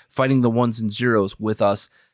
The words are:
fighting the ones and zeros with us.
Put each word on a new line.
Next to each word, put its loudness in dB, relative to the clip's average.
fighting 0
the 2
ones 0
and -4
zeros 0
with -4
us. -2